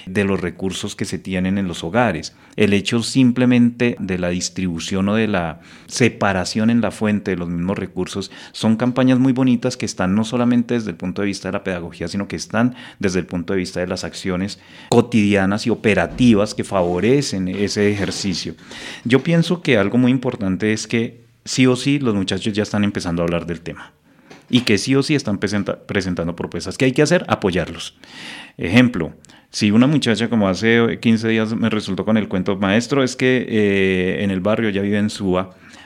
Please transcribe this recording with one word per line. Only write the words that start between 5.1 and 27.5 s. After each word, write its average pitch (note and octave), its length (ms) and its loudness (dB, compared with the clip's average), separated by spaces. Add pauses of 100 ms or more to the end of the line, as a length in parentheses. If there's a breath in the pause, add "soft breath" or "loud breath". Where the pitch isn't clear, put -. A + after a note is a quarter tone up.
de A2 120 0
la E2+ 340 -2 (260 loud breath)
separación G#2+ 800 0
en A#2 120 4
la G2 100 0
fuente G#2 400 -2
de F2+ 60 0
los F2 100 -6
mismos F2 300 -2
recursos F#2 520 -6 (220 loud breath)
son A2 240 2
campañas B2+ 440 2
muy C3 120 4
bonitas B2+ 460 2
que A2+ 80 -4
están F#2+ 300 0
no A2 100 2
solamente A#2+ 480 0
desde A2 160 -2
el E2 80 -8
punto F#2 240 -6
de G2+ 60 0
vista F#2+ 200 -6
de F#2+ 60 -4
la G2 100 -6
pedagogía, E2+ 440 -6
sino G2 200 -6
que F#2+ 80 -8
están A#2 400 -2 (240 loud breath)
desde F#2+ 200 0
el E2 60 -4
punto F2+ 280 -6
de F#2+ 60 0
vista F2+ 200 -6
de F2+ 80 -2
las F#2 160 -6
acciones F#2 560 -6 (300 loud breath)
cotidianas G2+ 760 2
y A#2 40 0
operativas G2+ 840 2
que G#2+ 100 -6
favorecen F#2+ 840 0
ese G2+ 420 0
ejercicio. F#2 640 -4 (500 loud breath)
Yo - 180 4
pienso E3+ 380 2
que B2+ 160 2
algo G2+ 200 2
muy B2 140 4
importante G#2+ 600 -2
es - 140 -6
que A#2 360 -4 (220)
sí C3 220 2
o B2+ 80 4
sí C#3+ 240 -2
los A#2 160 0
muchachos G2 380 -2
ya G#2 100 0
están G#2 200 0
empezando F2 380 -2
a E2+ 40 2
hablar E2+ 200 -2
del E2 160 -8
tema, - 320 -14 (560 loud breath)
y A#2+ 120 4
que G#2+ 160 2
sí C3 180 0
o C#3 80 2
sí D3+ 120 0
están G#2 240 -2
presenta-, G2+ 460 -4
presentando F2+ 500 -2
propuestas. F2 420 -8
¿Qué C3 80 2
hay C3 60 4
que D3 100 2
hacer? D3+ 260 2
Apoyarlos. E2+ 720 -2 (600 loud breath)